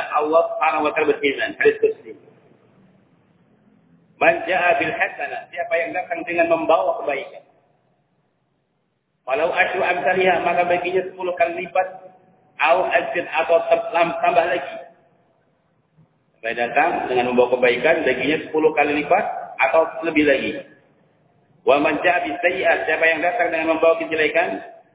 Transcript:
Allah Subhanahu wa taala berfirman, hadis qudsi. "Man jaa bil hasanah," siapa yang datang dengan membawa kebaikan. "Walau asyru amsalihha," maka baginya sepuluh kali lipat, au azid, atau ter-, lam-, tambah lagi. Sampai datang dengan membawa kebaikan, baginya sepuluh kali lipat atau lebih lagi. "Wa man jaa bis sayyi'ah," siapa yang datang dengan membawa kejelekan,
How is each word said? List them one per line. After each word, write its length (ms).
Allah 260
Subhanahu 320
wa 80
taala 160
berfirman, 380
hadis 240
qudsi. 320
"Man 320
jaa 320
bil 80
hasanah," 640
siapa 240
yang 160
datang 320
dengan 240
membawa 560
kebaikan. 400
"Walau 240
asyru 320
amsalihha," 560
maka 240
baginya 400
sepuluh 320
kali 320
lipat, 200
au 320
azid, 400
atau 400
ter-, 240
lam-, 320
tambah 240
lagi. 280
Sampai 160
datang 560
dengan 240
membawa 240
kebaikan, 480
baginya 400
sepuluh 240
kali 320
lipat 200
atau 240
lebih 160
lagi. 400
"Wa 80
man 240
jaa 240
bis 160
sayyi'ah," 480
siapa 160
yang 160
datang 320
dengan 240
membawa 240
kejelekan, 640